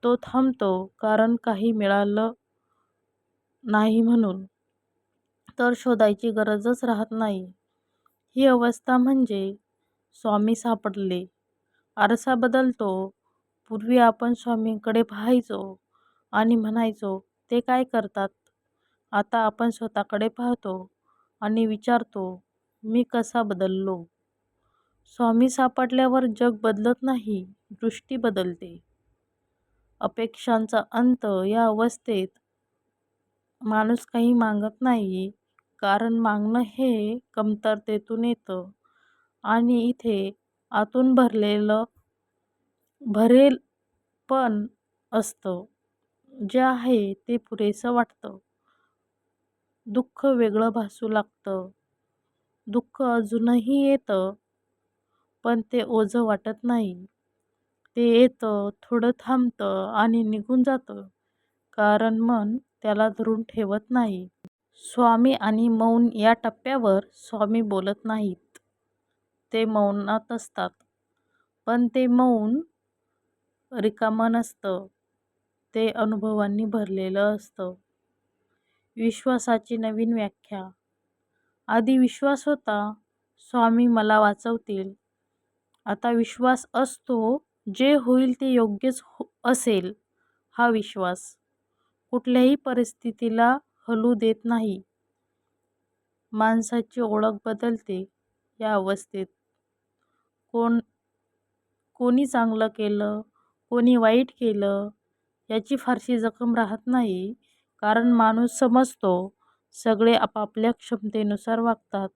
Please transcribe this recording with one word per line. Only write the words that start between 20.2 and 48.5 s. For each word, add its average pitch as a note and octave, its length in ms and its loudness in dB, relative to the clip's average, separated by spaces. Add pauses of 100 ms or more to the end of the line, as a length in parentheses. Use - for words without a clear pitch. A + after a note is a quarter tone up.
पाहतो A3 640 -6 (500)
आणि A3 240 0
विचारतो, G#3+ 800 -4 (400)
"मी A3+ 200 0
कसा A#3 400 -2
बदललो?" F#3+ 600 -4 (1000)
स्वामी A#3 440 2
सापडल्यावर B3+ 760 0
जग A#3 360 0
बदलत A3 400 0
नाही, G#3 520 -6 (180)
दृष्टी A3+ 460 -6
बदलते. F3+ 640 -4 (1200)
अपेक्षांचा A3+ 840 -4 (100)
अंत. B3 340 0 (220)
या A3+ 180 2
अवस्थेत A3 640 -2 (1300)
माणूस A3 440 0
काही A#3 280 2
मागत G#3+ 480 0
नाही, G3+ 500 -2 (480)
कारण G#3 340 0
मागणं A3 460 0
हे A#3 600 -2 (140)
कमतरतेतून G#3+ 880 -4
येतं G3 460 -6 (720)
आणि A#3 460 2
इथे G3+ 420 -4 (400)
आतून B3+ 440 0
भरलेलं, G#3+ 680 2 (1160)
भरेल B3 560 6 (720)
पण A#3 380 -2 (440)
असतं. G3 520 -6 (840)
जे B3 100 0
आहे B3 540 2
ते A#3+ 240 -6
पुरेसं A3 540 -4
वाटतं. A3+ 460 -4 (1500)